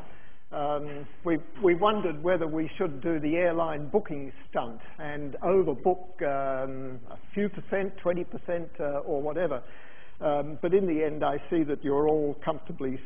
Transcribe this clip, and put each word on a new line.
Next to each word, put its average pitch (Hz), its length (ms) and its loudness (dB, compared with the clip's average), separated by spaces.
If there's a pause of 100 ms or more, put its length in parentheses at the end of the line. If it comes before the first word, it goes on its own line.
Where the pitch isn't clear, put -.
(520)
Um, 147 540 -2 (180)
we, 170 140 4 (260)
we 175 100 10
wondered 180 480 2
whether 165 240 2
we 156 300 0
should 151 240 -2
do 165 180 0
the 151 180 0
airline 165 520 2
booking 147 420 0 (200)
stunt 117 300 -2 (180)
and 147 440 -4
overbook, 180 800 2
um, 135 800 -2 (100)
a - 60 -6 (160)
few 202 160 0
percent, 196 540 -2
twenty 175 220 2
percent, 170 440 -4 (100)
uh, 143 280 0
or 143 160 0
whatever. 151 400 0 (580)
Um, 147 420 0
but 175 100 2
in 196 140 6
the 156 160 2
end, 151 220 0
I 143 140 2 (120)
see 165 140 4
that 139 180 -2
you're 143 240 4
all 151 380 2
comfortably 147 600 -2